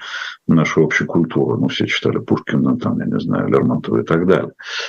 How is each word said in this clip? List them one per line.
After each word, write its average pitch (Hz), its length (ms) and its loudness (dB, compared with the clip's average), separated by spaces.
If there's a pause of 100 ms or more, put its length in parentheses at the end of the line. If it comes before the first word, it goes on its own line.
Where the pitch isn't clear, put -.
(480)
нашей 80 340 4
общей - 220 2
культуры. 73 540 0
Ну, 67 100 0
все - 200 -2
читали - 320 -2
Пушкина, - 580 0
там, - 220 -2
я - 80 -4
не - 120 -2
знаю, 50 300 -2
Лермонтова - 500 2
и - 60 -2
так 82 200 2
далее. 92 280 2 (360)